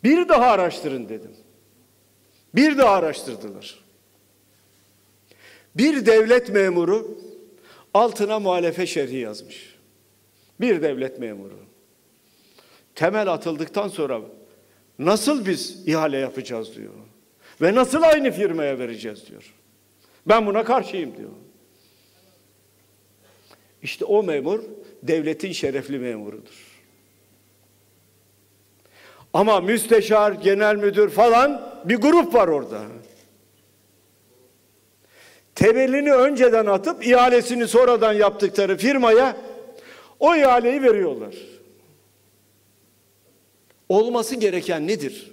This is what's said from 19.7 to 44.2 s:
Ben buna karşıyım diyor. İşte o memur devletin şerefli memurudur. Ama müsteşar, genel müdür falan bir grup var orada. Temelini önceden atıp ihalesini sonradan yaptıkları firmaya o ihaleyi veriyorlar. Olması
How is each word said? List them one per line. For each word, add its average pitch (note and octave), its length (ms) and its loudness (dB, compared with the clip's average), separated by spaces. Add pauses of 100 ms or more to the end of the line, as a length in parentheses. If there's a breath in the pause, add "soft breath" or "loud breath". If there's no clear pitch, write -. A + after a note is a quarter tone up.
Ben G#3+ 220 2
buna G#3 160 -2
karşıyım G#3 540 -4
diyor. G#2 120 -18 (2500 soft breath)
İşte - 220 -10
o G#3 180 2
memur D#3+ 360 -4 (440 loud breath)
devletin D#3 480 -4
şerefli C3+ 480 -6
memurudur. G#2+ 840 -14 (2500 soft breath)
Ama G3+ 280 2
müsteşar, G#3+ 720 2
genel G3 440 0
müdür G#3 340 2
falan A#3+ 640 2 (120)
bir E3+ 100 0
grup C#4+ 380 2
var G3+ 140 4
orada. A#2 340 -4 (2750 soft breath)
Temelini C4 580 2
önceden B3 520 4
atıp G#3 420 -2
ihalesini B3 600 2
sonradan A3+ 460 4
yaptıkları G3+ 640 0
firmaya B3 600 2 (840 loud breath)
o E4+ 160 4
ihaleyi C4 480 2
veriyorlar. D3+ 520 0 (2500)
Olması A3+ 460 0